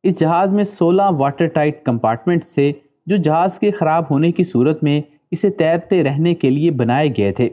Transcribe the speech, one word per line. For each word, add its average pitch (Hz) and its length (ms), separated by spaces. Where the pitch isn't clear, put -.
इस 185 160
जहाज़ 170 340
में 208 100
सोलह 190 480
वाटर 139 380
टाइट 151 360
कंपार्टमेंट्स 117 720
थे, 143 140
जो - 460
जहाज़ 170 420
के 208 120
ख़राब 160 400
होने 156 200
की 175 140
सूरत 147 380
में 147 200
इसे 196 200
तैरते 170 520
रहने 151 300
के 143 160
लिए 151 240
बनाए 127 380
गए 101 280
थे। 120 140